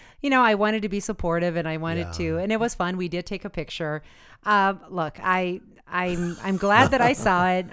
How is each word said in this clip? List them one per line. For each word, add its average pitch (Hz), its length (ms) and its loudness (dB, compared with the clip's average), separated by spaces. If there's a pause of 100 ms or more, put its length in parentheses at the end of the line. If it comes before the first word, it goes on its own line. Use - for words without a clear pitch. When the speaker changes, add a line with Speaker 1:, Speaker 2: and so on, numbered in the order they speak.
(220)
Speaker 1:
you 285 80 0
know, 262 120 6
I 220 120 6
wanted 214 280 2
to 208 60 -4
be 196 120 -2
supportive 170 560 -2
and 160 120 -2
I 160 80 -4
wanted 165 300 -4
Speaker 2:
Yeah. 170 60 -10
Speaker 1:
to, 165 260 -2
and 190 140 -2
it 226 80 0
was 233 140 0
fun. 180 220 -2
We 180 120 -4
did 175 180 -6
take - 180 -8
a 202 60 -10
picture. 151 520 -6 (420)
Um, 196 440 2
look, 170 340 -4
I, 185 380 0 (260)
I'm, 175 560 -2
I'm 190 140 0
glad 202 360 4
that 254 80 2
I 240 120 4
saw 185 360 2
Speaker 2:
<laughs> 185 80 2
Speaker 1:
it. 185 160 -2